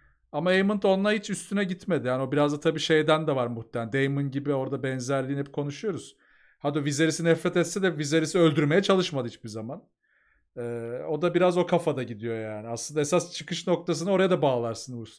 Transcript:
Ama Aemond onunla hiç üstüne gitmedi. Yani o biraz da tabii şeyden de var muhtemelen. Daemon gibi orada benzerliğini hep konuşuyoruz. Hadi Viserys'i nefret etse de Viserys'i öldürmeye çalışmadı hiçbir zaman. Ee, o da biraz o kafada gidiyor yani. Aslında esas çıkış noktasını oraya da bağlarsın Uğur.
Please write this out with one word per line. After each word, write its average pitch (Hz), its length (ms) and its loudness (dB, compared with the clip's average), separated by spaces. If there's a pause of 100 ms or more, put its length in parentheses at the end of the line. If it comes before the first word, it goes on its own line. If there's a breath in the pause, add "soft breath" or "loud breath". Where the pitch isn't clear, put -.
(320)
Ama 170 180 0
Aemond 196 320 2
onunla 196 300 4
hiç 214 180 -4
üstüne 202 340 -2
gitmedi. 175 440 -2
Yani 131 140 0
o 131 100 -4
biraz 143 200 4
da 147 80 -4
tabii 156 200 0
şeyden 156 460 4
de 143 100 0
var 123 100 0
muhtemelen. 117 460 -6
Daemon 139 380 0
gibi 143 240 -2
orada 135 280 -4
benzerliğini 135 580 -2
hep 139 120 -8
konuşuyoruz. 143 640 -6 (420)
Hadi 147 260 -2
Viserys'i 156 400 0
nefret 165 320 2
etse 175 260 0
de 170 160 0
Viserys'i 156 400 0
öldürmeye 160 440 4
çalışmadı 175 460 2
hiçbir - 200 -12
zaman. 113 340 -10 (760)
Ee, 123 60 -8 (460)
o 151 140 -4
da 170 120 2
biraz 175 240 4
o 175 80 2
kafada 165 360 0
gidiyor 113 360 -6
yani. 110 300 -8
Aslında 147 320 -4
esas 165 320 0
çıkış - 340 -10
noktasını 170 440 -2
oraya 190 200 4
da 165 120 2
bağlarsın 120 580 -2
Uğur. 110 80 -12 (100)